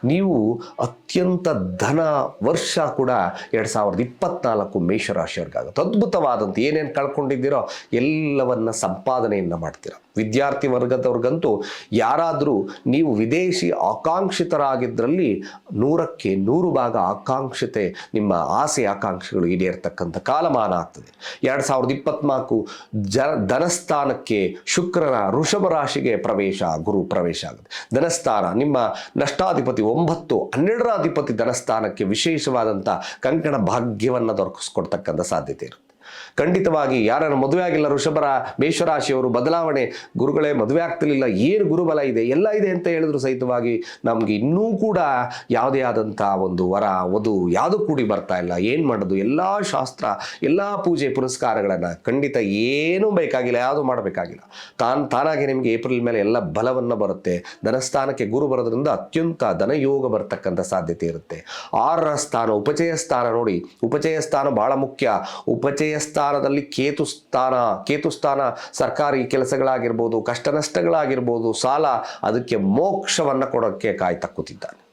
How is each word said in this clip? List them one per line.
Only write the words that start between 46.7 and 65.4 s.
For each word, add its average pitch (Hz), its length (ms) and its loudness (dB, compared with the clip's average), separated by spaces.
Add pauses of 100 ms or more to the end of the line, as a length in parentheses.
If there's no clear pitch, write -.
ವರ, 101 120 2 (200)
ವಧು 98 460 0
ಯಾವುದು 143 300 2
ಕೂಡಿ 151 260 0
ಬರ್ತಾ 98 340 0
ಇಲ್ಲ. 90 200 -2
ಏನ್ 131 280 0
ಮಾಡೋದು? 98 300 0
ಎಲ್ಲ 165 440 0
ಶಾಸ್ತ್ರ, 143 440 -4 (380)
ಎಲ್ಲ 196 340 2
ಪೂಜೆ 165 320 0
ಪುನಸ್ಕಾರಗಳನ್ನ, 113 760 0 (180)
ಖಂಡಿತ 135 380 0
ಏನೂ 143 720 2
ಬೇಕಾಗಿಲ್ಲ, 127 480 0
ಯಾವುದು 135 240 0
ಮಾಡಬೇಕಾಗಿಲ್ಲ. 92 580 -4 (380)
ತಾನ್, 127 320 2
ತಾನಾಗೆ 143 360 2
ನಿಮ್ಗೆ 131 260 2
ಏಪ್ರಿಲ್ 120 300 0
ಮೇಲೆ 117 160 2
ಎಲ್ಲ 107 200 4
ಬಲವನ್ನ 120 560 0
ಬರುತ್ತೆ. 92 720 -2
ಧನಸ್ಥಾನಕ್ಕೆ 131 600 0
ಗುರು 131 220 0
ಬರೋದ್ರಿಂದ 123 400 0
ಅತ್ಯಂತ 160 540 -2 (160)
ಧನಯೋಗ 135 480 2
ಬರ್ತಕ್ಕಂಥ 98 540 -2
ಸಾಧ್ಯತೆ 85 460 -2
ಇರುತ್ತೆ. - 720 -10
ಆರರ 156 360 2
ಸ್ಥಾನ, 117 360 0
ಉಪಚಯ 147 440 0
ಸ್ಥಾನ 123 360 0
ನೋಡಿ, 113 340 0 (180)
ಉಪಚಯ 147 380 0
ಸ್ಥಾನ 143 280 0
ಬಹಳ 120 240 2
ಮುಖ್ಯ. 135 380 0 (380)